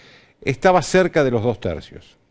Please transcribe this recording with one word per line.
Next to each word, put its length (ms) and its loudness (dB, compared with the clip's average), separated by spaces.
estaba 400 2
cerca 420 2
de 60 0
los 120 -2
dos 160 -2
tercios, 600 -12